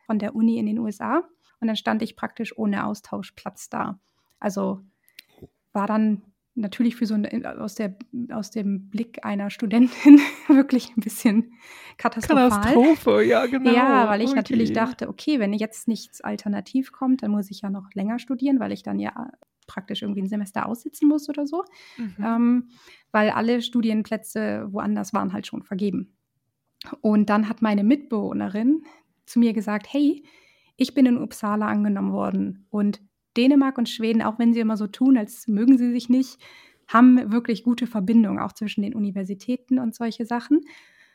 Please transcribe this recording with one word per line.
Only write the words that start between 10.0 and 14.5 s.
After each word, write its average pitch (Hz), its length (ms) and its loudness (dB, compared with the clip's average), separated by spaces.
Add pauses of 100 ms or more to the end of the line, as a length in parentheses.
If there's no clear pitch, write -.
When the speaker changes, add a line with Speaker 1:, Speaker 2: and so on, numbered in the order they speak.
Speaker 1:
<laughs> - 140 -4
wirklich 269 480 4
ein 226 60 0
bisschen 220 500 0 (460)
katastrophal. 240 760 2
Speaker 2:
Katastrophe, 240 500 4
ja, 233 220 2
genau. 254 260 0
Speaker 1:
Ja, 247 360 4
weil 208 140 0
ich 247 100 0
Speaker 2:
Oh 269 40 -2
Speaker 1:
natürlich 226 340 0